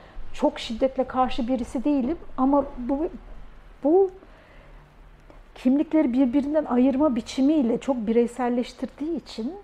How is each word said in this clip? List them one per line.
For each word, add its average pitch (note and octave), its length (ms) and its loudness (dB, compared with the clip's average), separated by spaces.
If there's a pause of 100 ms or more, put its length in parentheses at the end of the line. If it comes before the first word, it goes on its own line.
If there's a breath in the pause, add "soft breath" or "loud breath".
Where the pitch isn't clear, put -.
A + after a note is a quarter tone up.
(340 loud breath)
çok - 260 0
şiddetle C4 440 -2
karşı B3+ 440 -2
birisi B3+ 360 -2
değilim D4 340 0 (200)
ama C#4 280 2 (120)
bu, C#4 300 -2 (760)
bu F#4 280 4 (1400 loud breath)
kimlikleri D4 580 2
birbirinden C#4+ 520 2
ayırma C4 500 2
biçimiyle C4 600 2
çok B3 300 -2
bireyselleştirdiği A#3+ 1080 -2
için, A#3+ 380 -8 (100)